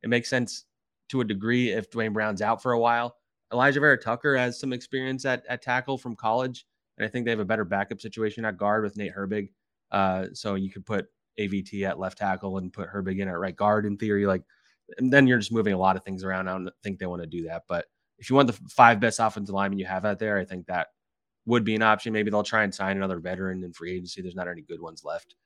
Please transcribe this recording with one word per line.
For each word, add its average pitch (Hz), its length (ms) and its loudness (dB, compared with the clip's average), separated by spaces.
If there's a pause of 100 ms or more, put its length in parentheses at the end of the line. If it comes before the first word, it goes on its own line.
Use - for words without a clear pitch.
It 107 60 -4
makes 120 200 0
sense 123 360 -2 (440)
to 131 120 0
a 120 40 0
degree 113 460 0
if 101 180 -4
Duane 110 240 -2
Brown's 107 280 0
out 110 200 2
for 123 120 2
a 117 60 2
while. 120 380 2 (340)
Elijah 135 280 4
Vera 143 200 6
Tucker 127 380 0
has 123 220 0
some 131 140 -4
experience 131 520 -6
at, 127 220 0
at 123 140 -6
tackle 127 360 -2
from 120 180 -8
college, 123 500 -2 (320)
and 107 80 -2
I 107 40 -4
think 123 160 -4
they 117 60 0
have 110 80 0
a 104 60 0
better 107 200 0
backup 98 340 -2
situation 110 460 -6
at 104 120 -4
guard 104 260 2
with 101 140 -6
Nate 98 180 -6
Herbig. 98 340 -4 (420)
Uh, 95 420 0
so 101 220 -6
you 95 160 -4
could 98 140 -16
put 104 220 -4 (300)
A 104 100 -2
V 98 140 -2
T 98 240 -6
at 85 140 -4
left 92 180 -6
tackle 95 400 -2
and 92 160 -8
put 90 160 -10
Herbig 95 300 -4
in 98 80 -2
at 90 100 -4
right 90 180 -4
guard 104 300 2
in 101 120 -2
theory. 101 280 0
Like, 95 180 2 (540)
and 127 160 2
then 139 140 8
you're 127 100 6
just 104 140 -2
moving 107 220 2
a 92 40 2
lot 95 180 4
of 92 80 -6
things 95 200 -10
around. 92 240 -4
I 92 60 -4
don't 92 160 -6 (140)
think 98 140 -8
they 95 80 -6
wanna 87 220 -6
do 85 160 -8
that. 82 240 -10
But 85 180 -4 (320)
if - 120 -18
you 123 60 4
want 139 120 8
the 117 60 0
f-, - 180 -12
five 117 280 10
best 113 200 0
offensive 104 340 -2
linemen 98 240 0
you 95 80 -4
have 92 200 -4
out 101 120 0
there, 104 220 0
I 90 60 -2
think 90 200 -12
that 87 220 -2 (580)
would 117 180 4
be 107 120 0
an 107 60 0
option. 110 320 4
Maybe 107 180 0
they'll 104 120 2
try 110 200 2
and 98 100 0
sign 98 240 -2
another 95 220 -2
veteran 92 440 -6
in 87 100 -12
free 87 200 -10
agency. 90 280 -10
There's 90 140 -10
not 90 120 -6
any 87 140 -10
good 82 200 -14
ones 80 220 -16
left. 78 320 -10 (100)